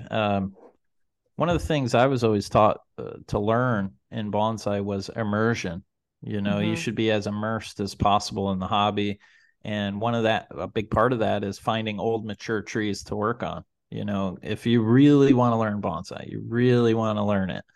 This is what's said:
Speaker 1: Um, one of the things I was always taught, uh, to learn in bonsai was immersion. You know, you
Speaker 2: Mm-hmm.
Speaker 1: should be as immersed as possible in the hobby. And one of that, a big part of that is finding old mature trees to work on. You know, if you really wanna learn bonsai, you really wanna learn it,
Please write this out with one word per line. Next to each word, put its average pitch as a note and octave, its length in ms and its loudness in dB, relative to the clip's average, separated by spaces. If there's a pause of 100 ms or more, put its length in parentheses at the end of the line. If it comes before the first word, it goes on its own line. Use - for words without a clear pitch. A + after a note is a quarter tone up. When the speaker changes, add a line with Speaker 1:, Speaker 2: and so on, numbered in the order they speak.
(120)
Speaker 1:
Um, G2+ 420 0 (840)
one D#3 120 0
of E3+ 100 2
the - 60 -8
things C3+ 300 0
I A#2+ 100 6
was C3 180 0
always G#2+ 260 2
taught, G#2+ 320 4 (180)
uh, - 140 -10 (140)
to G#2+ 120 -2
learn A2 540 0 (180)
in G#2+ 200 -6
bonsai G#2 520 -2
was G2 260 -6
immersion. G#2+ 720 -2 (380)
You G#2 200 -6
know, G2+ 180 -2
you G#2+ 140 0
Speaker 2:
Mm-hmm. G#2+ 80 -4
Speaker 1:
should A2 140 -6
be A2 140 0
as G#2 160 0
immersed G#2+ 540 -6
as G2 160 -6
possible G2+ 560 0
in F#2+ 80 -2
the F#2+ 80 -6
hobby. G#2 520 0 (440)
And G2+ 360 -4
one A#2 140 -2
of A#2 100 0
that, A2 280 0
a E2 160 -8
big G#2 240 -4
part A#2 220 4
of A#2 60 -2
that G2+ 240 0
is G2 140 -6
finding A2 420 -4
old A2+ 280 -2
mature G#2 340 -4
trees G#2 440 -4
to A2 100 -8
work G#2+ 260 -2
on. E2+ 220 -8 (260)
You G#2 160 -8
know, G2 380 -4
if G#2 240 -6
you A#2 160 4
really C#3 500 6
wanna A#2+ 240 4
learn G#2 240 -2
bonsai, - 480 -8
you G#2+ 180 -8
really A#2+ 460 4
wanna G#2+ 320 0
learn G2 240 0
it, - 140 -8 (120)